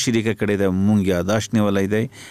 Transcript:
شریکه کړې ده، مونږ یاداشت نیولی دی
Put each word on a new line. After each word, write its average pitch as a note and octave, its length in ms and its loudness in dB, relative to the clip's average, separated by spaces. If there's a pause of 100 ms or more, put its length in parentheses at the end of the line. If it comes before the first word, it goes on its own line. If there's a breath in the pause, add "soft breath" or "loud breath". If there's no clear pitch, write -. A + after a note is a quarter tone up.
شریکه A2+ 300 0
کړې G2+ 280 -2
ده، G2 60 2 (200)
مونږ G#2+ 200 4
یاداشت F#2+ 480 0
نیولی G2+ 380 2
دی G#2+ 100 0 (280 loud breath)